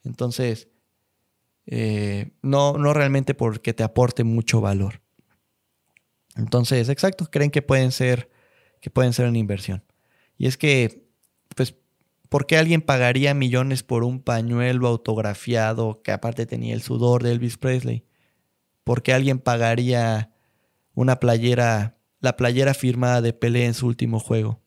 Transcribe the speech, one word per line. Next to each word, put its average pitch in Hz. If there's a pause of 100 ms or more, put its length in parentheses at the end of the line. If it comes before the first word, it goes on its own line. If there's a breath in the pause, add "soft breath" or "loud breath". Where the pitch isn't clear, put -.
Entonces, 120 (960)
eh, 104 (100)
no, 139
no 147
realmente 139
porque 113
te 113
aporte 123
mucho 113
valor. 98 (1300)
Entonces, 117
exacto, 175
creen 147
que 143
pueden 131
ser, 123 (500 soft breath)
que -
pueden 127
ser 123
una 117
inversión. 101 (540)
Y 131
es 131
que, 131 (500)
pues, - (540)
¿por 139
qué 160
alguien 160
pagaría 131
millones 131
por 117
un 127
pañuelo 120
autografiado 110
que 107
aparte 117
tenía 117
el 113
sudor 120
de 120
Elvis 120
Presley? 123 (800)
¿Por 120
qué 135
alguien 135
pagaría 117 (640)
una 127
playera, 117 (240)
la 127
playera 127
firmada 123
de 117
Pelé 120
en 117
su 123
último 117
juego? 110